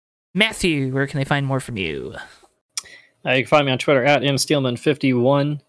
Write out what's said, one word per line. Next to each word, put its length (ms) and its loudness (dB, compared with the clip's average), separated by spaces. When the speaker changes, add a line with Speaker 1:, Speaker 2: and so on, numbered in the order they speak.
Speaker 1:
Matthew, 600 -2
where 140 -2
can 120 -6
they 60 -2
find 220 -2
more 140 -2
from 160 -10
you? 380 -6
Speaker 2:
Uh, 60 0
you 100 2
can 60 -6
find 180 6
me 60 0
on 60 0
Twitter 260 2
at 200 4
M 140 2
Steelman 400 0
fifty-one. 920 2